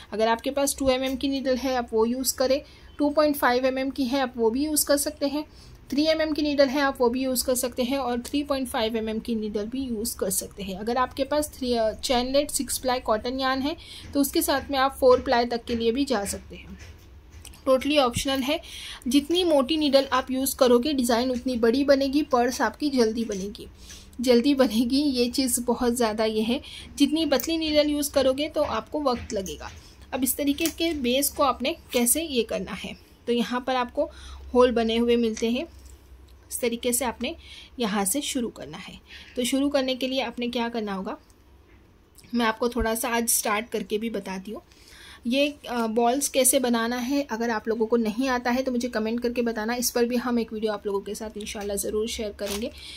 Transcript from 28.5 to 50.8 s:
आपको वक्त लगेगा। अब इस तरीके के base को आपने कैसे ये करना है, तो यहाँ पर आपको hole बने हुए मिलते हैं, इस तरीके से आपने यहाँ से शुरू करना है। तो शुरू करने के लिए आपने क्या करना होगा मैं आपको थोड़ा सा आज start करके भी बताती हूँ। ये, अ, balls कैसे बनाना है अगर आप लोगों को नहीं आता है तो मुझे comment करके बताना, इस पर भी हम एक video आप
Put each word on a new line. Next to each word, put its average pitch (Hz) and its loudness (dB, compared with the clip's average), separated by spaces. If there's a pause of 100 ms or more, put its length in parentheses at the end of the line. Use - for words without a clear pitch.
आपको 233 -2
वक्त 240 -2
लगेगा। 160 -6 (440)
अब 262 -2
इस 262 0
तरीके 294 0
के 330 -2
base 269 0
को - 0
आपने 262 0 (180)
कैसे 247 2
ये 262 0
करना 214 -4
है, 190 -10 (300)
तो 240 0
यहाँ 240 0
पर 262 0
आपको 254 -2 (440)
hole 247 6
बने 226 2
हुए 240 4
मिलते 226 0
हैं, 262 -2 (880)
इस - -8
तरीके 240 -2
से 254 -2
आपने 233 -6 (440)
यहाँ 208 0
से 277 -2
शुरू - -4
करना 139 -12
है। - -16 (360)
तो 247 0
शुरू 277 2
करने 262 0
के 254 -2
लिए 262 -2
आपने 240 -4
क्या 233 -2
करना 214 -4
होगा 208 -6 (1200)
मैं 233 2
आपको 226 0
थोड़ा 226 0
सा - -4
आज 233 0
start 220 -2
करके 214 -4
भी 226 -4
बताती 190 -8
हूँ। 269 -12 (640)
ये, 285 2 (140)
अ, 233 -2
balls 240 2
कैसे 262 4
बनाना 240 0
है 277 -2
अगर 233 -2
आप 214 -4
लोगों 220 0
को 240 2
नहीं 233 0
आता 247 0
है 262 0
तो 262 -2
मुझे 247 -2
comment 233 -2
करके 240 -2
बताना, 233 -2
इस 247 -2
पर 240 2
भी 240 -2
हम 240 0
एक 226 -4
video 214 -2
आप 202 -8